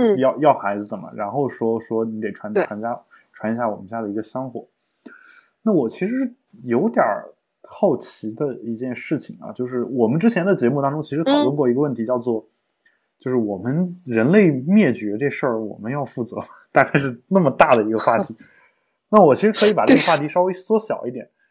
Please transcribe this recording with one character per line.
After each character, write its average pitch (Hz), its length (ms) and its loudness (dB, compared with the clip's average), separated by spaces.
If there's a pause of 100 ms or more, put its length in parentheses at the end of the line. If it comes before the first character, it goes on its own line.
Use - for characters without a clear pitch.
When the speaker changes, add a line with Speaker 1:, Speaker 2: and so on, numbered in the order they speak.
(160)
Speaker 1:
要， 127 200 2
Speaker 2:
嗯。 127 40 -10
Speaker 1:
要 147 140 6
孩 101 240 -4
子 104 80 -8
的 107 100 -10
嘛， 87 160 -14
然 104 180 -8
后 131 180 -2
说， 113 320 -4
说 113 240 -4
你 110 160 -8
得 107 100 -6
传， 107 220 -14
Speaker 2:
对。 110 120 0
Speaker 1:
传 104 160 -8
家， 117 180 -8 (340)
传 110 200 -6
一 117 40 -4
下 120 120 -2
我 101 80 -4
们 95 120 -18
家 113 120 -8
的 110 80 -6
一 101 60 -8
个 107 80 -4
香 131 260 -10
火。 117 200 -14 (920)
那 220 100 0
我 139 160 2
其 - 180 -6
实 247 260 -4 (300)
有 127 260 0
点 226 160 2
儿 104 300 -4 (300)
好 175 320 0
奇 - 340 -12
的 131 280 -4
一 113 180 -8
件 127 180 -8
事 139 240 -4
情 - 220 -12
啊， - 100 -14
就 127 160 -6
是 123 160 -4
我 120 240 0
们 139 140 0
之 226 100 4
前 180 160 0
的 202 80 4
节 120 140 2
目 143 120 0
当 139 120 0
中 151 100 -6
其 139 140 -8
实 165 80 -2
讨 269 80 2 (100)
论 147 140 0
过 139 120 2
一 120 60 2
个 131 60 0
问 147 120 0
题， 113 120 -6
Speaker 2:
嗯。 - 20 -4
Speaker 1:
叫 123 120 -2
做， 117 280 -4 (720)
就 127 120 -8
是 127 60 0
我 104 220 -2
们 160 380 -2 (100)
人 117 240 2
类 196 200 6
灭 147 420 2
绝 104 260 -6
这 139 100 -2
事 - 180 -4
儿， 113 140 -2
我 107 180 -10
们 104 120 -10
要 143 140 -6
负 127 180 -10
责， 110 140 -10 (200)
<laughs> - 140 -20
大 139 140 4
概 - 140 0
是 131 300 -2
那 190 120 4
么 147 100 2
大 147 240 4
的 110 80 4
一 107 80 -2
个 110 80 0
话 113 240 2
题。 113 120 -10 (380)
Speaker 2:
<laughs> - 380 -20
Speaker 1:
那 214 100 8
我 151 140 8
其 - 80 0
实 214 100 4
可 208 140 2
以 208 80 4
把 127 100 2
这 262 100 6
个 - 80 4
话 165 140 4
题 147 120 -4
稍 180 140 0
微 185 100 0
缩 214 260 -2
小 - 280 -6
一 123 40 -6
点， 123 160 -14
Speaker 2:
对。 - 40 -20 (200)